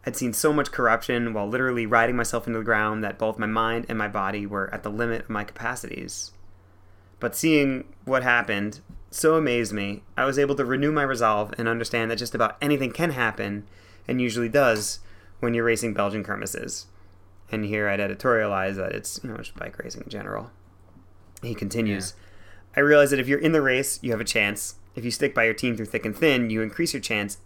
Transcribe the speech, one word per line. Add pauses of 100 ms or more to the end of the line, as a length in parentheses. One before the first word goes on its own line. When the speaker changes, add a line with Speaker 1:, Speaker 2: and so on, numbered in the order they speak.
Speaker 1:
I'd
seen
so
much
corruption
while
literally
riding
myself
into
the
ground
that
both
my
mind
and
my
body
were
at
the
limit
of
my
capacities. (880)
But
seeing (120)
what
happened (300)
so
amazed
me, (140)
I
was
able
to
renew
my
resolve
and
understand
that
just
about
anything
can
happen, (420)
and
usually
does, (400)
when
you're
racing
Belgian
kermesses." (640)
And
here
I'd
editorialize
that
it's,
you
know,
just
bike
racing
in
general. (920)
He
continues,
Speaker 2:
Yeah.
Speaker 1:
"I
realize
that
if
you're
in
the
race,
you
have
a
chance. (200)
If
you
stick
by
your
team
through
thick
and
thin,
you
increase
your
chance.